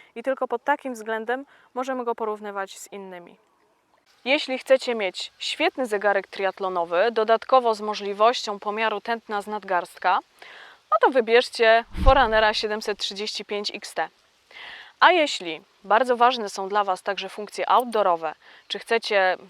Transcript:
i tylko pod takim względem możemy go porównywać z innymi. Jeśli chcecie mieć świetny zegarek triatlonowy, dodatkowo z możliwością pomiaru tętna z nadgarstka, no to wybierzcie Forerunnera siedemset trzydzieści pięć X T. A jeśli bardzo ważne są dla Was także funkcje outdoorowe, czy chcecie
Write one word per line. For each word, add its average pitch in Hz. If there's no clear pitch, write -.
i 233
tylko 262
pod 240
takim 277
względem 226
możemy 254
go 233
porównywać 208
z -
innymi. 185
Jeśli 262
chcecie 254
mieć 196
świetny -
zegarek 202
triatlonowy, 185
dodatkowo 226
z 208
możliwością 208
pomiaru 214
tętna 226
z 196
nadgarstka, 190
no 640
to 427
wybierzcie 233
Forerunnera 220
siedemset 214
trzydzieści 208
pięć 208
X -
T. 160
A 311
jeśli 196
bardzo 233
ważne 240
są 190
dla 208
Was 190
także 190
funkcje 208
outdoorowe, 196
czy 202
chcecie 196